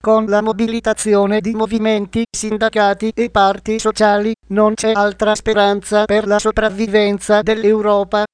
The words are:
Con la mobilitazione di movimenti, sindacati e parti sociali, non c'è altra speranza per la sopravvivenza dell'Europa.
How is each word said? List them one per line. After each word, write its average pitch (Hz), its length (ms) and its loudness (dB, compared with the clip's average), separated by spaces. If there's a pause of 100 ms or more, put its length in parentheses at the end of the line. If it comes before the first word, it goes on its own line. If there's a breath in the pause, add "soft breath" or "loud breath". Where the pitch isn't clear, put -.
Con 220 220 2
la 208 160 2
mobilitazione 214 960 0
di 214 140 -4
movimenti, 220 760 -2
sindacati 214 840 -2
e 233 140 -2
parti 202 500 0
sociali, 214 540 0 (140)
non 214 260 2
c'è 220 180 -2
altra 208 420 0
speranza 208 720 0
per 214 240 0
la 208 120 2
sopravvivenza 208 1000 0
dell'Europa. 208 920 0